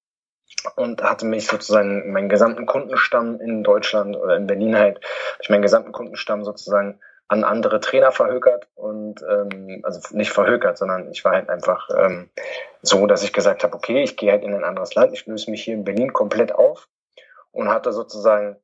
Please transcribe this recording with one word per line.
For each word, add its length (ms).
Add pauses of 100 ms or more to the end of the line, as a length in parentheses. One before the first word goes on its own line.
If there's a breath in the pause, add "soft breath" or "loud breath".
(760)
und 260
hatte 240
mich 200
sozusagen, 680
meinen 160
gesamten 380
Kundenstamm 760
in 240
Deutschland 520
oder 200
in 100
Berlin 320
halt, 180
hab 460
ich 80
meinen 120
gesamten 300
Kundenstamm 520
sozusagen 560 (280 soft breath)
an 160
andere 360
Trainer 300
verhökert 640
und, 480
ähm, 640
also 160 (160)
nicht 160
verhökert, 460
sondern 320
ich 160
war 60
halt 180
einfach, 460
ähm, 340 (500 loud breath)
so, 260
dass 160
ich 120
gesagt 300
habe, 120
okay, 260
ich 140
gehe 160
halt 120
in 100
ein 100
anderes 300
Land, 180
ich 140
löse 240
mich 120
hier 120
in 100
Berlin 300
komplett 400
auf 340 (640 soft breath)
und 160
hatte 240
sozusagen, 720